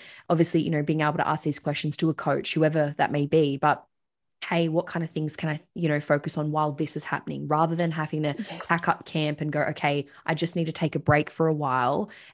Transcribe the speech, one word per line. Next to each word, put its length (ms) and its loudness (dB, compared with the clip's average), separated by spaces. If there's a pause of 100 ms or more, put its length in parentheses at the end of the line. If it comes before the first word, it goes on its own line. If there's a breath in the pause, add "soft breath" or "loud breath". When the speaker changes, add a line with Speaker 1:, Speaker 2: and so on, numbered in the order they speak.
(300 loud breath)
Speaker 1:
obviously, 320 4
you 80 -2
know, 120 0
being 200 0
able 160 0
to 100 0
ask 160 -2
these 140 -2
questions 400 -4
to 100 2
a 60 2
coach, 400 -2
whoever 420 2
that 160 0
may 140 0
be, 320 2
but 260 2 (640)
hey, 200 2
what 180 0
kind 180 -4
of 60 -6
things 260 -4
can 140 -2
I, 100 -4 (140)
you 140 0
know, 120 2
focus 380 2
on 140 -2
while 200 0
this 240 -4
is 80 -6
happening, 440 -6
rather 280 2
than 140 0
having 320 -4
to 160 -2
Speaker 2:
Yes. 300 -10
Speaker 1:
pack 200 2
up 160 0
camp 380 -2
and 100 -4
go, 100 0
"Okay, 440 0 (180 loud breath)
I 100 -2
just 220 -2
need 100 0
to 60 -4
take 220 -2
a 60 -2
break 280 4
for 200 0
a 40 2
while," 560 0 (260 loud breath)